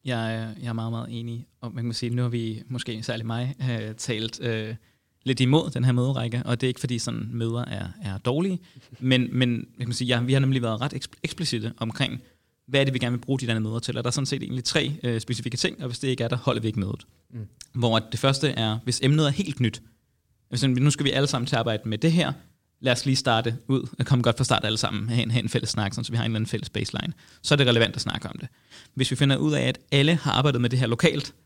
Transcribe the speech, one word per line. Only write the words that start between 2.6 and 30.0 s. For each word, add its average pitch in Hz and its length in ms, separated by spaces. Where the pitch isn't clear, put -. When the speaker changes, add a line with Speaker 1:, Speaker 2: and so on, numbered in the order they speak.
Speaker 1:
måske 123 360
særligt 113 240
mig, 120 280
øh, 110 240
talt, 113 460
øh, 110 340
lidt 131 160
imod 135 320
den 123 120
her 127 80
møderække, 123 540
og 120 160
det 131 60
er - 20
ikke, 123 100
fordi 123 200
sådan 113 320
møder 117 340
er, - 220
er 98 140
dårlige, 175 420
<laughs> - 160
men, 127 280
men 127 120
man 120 100
kan 120 60
sige, 123 140
ja, 120 140
vi 123 120
har 135 60
nemlig 135 220
været 113 200
ret 143 120
eks-, - 300
eksplicite 120 540
omkring, 117 440
hvad 139 120
er 135 40
det, 135 100
vi 127 60
gerne 120 180
vil 117 40
bruge 135 180
de 123 80
der 113 120
møder 110 200
til, - 180
og 117 60
der 120 40
er 120 40
sådan 139 140
set 135 180
egentlig 127 200
tre, 147 300
øh, 117 180
specifikke 120 360
ting, - 240
og 135 60
hvis 120 120
det 135 80
ikke 123 160
er 113 40
der, 127 100
holder 117 240
vi 113 60
ikke 104 120
mødet. 98 280
Speaker 2:
Mm. 110 180
Speaker 1:
Hvor 117 240
at 110 140
det 117 80
første 135 300
er, 110 340
hvis 123 200
emnet 151 240
er - 40
helt 160 280
nyt, 110 220
hvis 123 140
nu 131 280
skal 143 140
vi 135 60
alle 135 160
sammen 120 200
til - 80
at - 40
arbejde 113 300
med 107 80
det 165 140
her, 151 220
lad 131 140
os - 120
lige 131 100
starte 113 420
ud 131 200
og 131 60
komme 123 180
godt 117 140
fra - 60
start 110 220
alle 110 120
sammen, 104 320
have 120 140
en, 113 80
have 113 120
en 117 60
fælles 110 200
snak, 101 240
sådan, 123 120
så - 60
vi 113 60
har 117 60
en 113 80
eller 113 80
anden 107 100
fælles - 200
baseline. - 440
Så - 140
er - 20
det 139 100
relevant 117 280
at 113 60
snakke - 280
om - 100
det. - 80
Hvis 127 180
vi 127 40
finder 139 220
ud 151 160
af, 139 80
at 123 180
alle 143 240